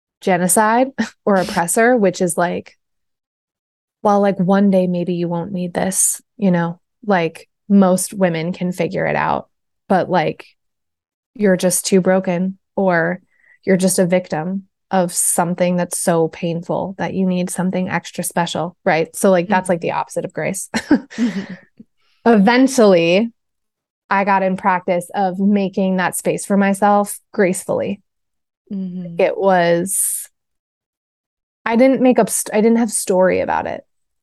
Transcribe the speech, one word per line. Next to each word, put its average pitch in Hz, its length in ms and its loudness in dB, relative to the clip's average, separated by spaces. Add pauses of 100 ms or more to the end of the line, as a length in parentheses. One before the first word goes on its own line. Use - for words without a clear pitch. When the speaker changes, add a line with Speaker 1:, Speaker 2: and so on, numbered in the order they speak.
(220)
Speaker 1:
genocide 214 680 2 (160)
<laughs> - 180 -20
or 208 100 2
oppressor, 214 640 2
which 190 240 0
is 175 160 -2
like, 180 400 -4 (1200)
"Well, 202 200 2
like, 196 180 0
one 196 320 2
day 185 160 2
maybe 175 280 -2
you 170 120 -2
won't 170 240 -6
need 180 220 -6
this, - 480 -2 (160)
you 202 140 0
know, 170 280 -2 (260)
like, 170 440 -2 (180)
most 190 460 4
women 175 400 -2
can 180 180 -4
figure 165 340 -4
it 151 120 -2
out, 151 320 -2 (400)
but, 180 200 0
like, 160 380 -2 (880)
you're 190 220 2
just 180 280 -2
too 190 160 2
broken, 185 560 0 (180)
or 180 460 0 (420)
you're 190 140 2
just 185 220 0
a 185 60 2
victim 185 640 -4 (240)
of 180 220 0
something 180 640 0
that's 175 220 -4
so 165 300 0
painful 170 680 -6
that 175 160 -6
you 190 120 -2
need 180 240 -2
something 185 400 -4
extra - 340 -8
special," 170 520 -6 (100)
right? 165 300 0
So, 202 140 2
like, 175 180 2
that's, 185 220 0
like, 170 120 -2
the 170 80 -6
Speaker 2:
Mm-hmm. 147 100 -4
Speaker 1:
opposite - 260 -8
of - 80 -14
grace. 156 400 -8
<laughs> 233 60 -6 (320)
Speaker 2:
Mm-hmm. 196 420 -6 (680)
Speaker 1:
Eventually, 220 1120 4 (800)
I 196 140 0
got 196 180 2
in 190 120 0
practice 180 600 -2
of 190 240 -2
making 196 580 0
that 180 180 -2
space - 300 -4
for 202 100 -2
myself 202 640 2 (140)
gracefully. 190 720 -2 (680)
Speaker 2:
Mm-hmm. 180 480 -10
Speaker 1:
It 185 160 2
was, 180 960 0 (1400)
I 226 120 -2
didn't 262 240 4
make 247 180 4
up, 220 100 2
st-, - 260 -6
I 214 60 2
didn't 226 160 4
have 233 140 0
story 185 480 0
about 80 260 -2
it. - 180 -10 (400)